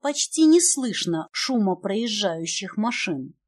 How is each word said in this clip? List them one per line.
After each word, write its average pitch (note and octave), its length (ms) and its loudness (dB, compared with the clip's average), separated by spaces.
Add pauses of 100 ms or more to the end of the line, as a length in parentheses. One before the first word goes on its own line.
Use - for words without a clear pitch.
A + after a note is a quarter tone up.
Почти D4 460 0
не E4 160 8
слышно F3 680 -2
шума G#3 440 0
проезжающих G3 1000 -4
машин. F#3 560 -4 (140)